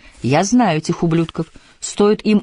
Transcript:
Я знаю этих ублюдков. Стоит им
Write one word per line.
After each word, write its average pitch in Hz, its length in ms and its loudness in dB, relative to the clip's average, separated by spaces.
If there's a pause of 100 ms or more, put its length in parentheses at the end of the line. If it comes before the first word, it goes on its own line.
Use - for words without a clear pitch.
(220)
Я 147 220 0
знаю 196 340 0
этих 165 240 -4
ублюдков. 165 500 -2 (260)
Стоит - 460 0
им 214 180 2